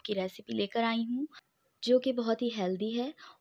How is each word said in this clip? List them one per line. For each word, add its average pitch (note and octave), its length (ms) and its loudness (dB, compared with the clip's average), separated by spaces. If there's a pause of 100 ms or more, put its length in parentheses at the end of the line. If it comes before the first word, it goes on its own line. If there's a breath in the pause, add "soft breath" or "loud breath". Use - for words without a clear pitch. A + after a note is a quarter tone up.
की G#3+ 60 -4
रेसिपी F#3+ 400 -4
लेकर A3 320 0
आई A3+ 200 0
हूँ, B3 240 -2 (560 loud breath)
जो B3 140 6
कि C4 140 2
बहुत A3+ 300 0
ही A#3+ 80 2
हेल्दी G3+ 420 -2
है B3 220 -4 (260 loud breath)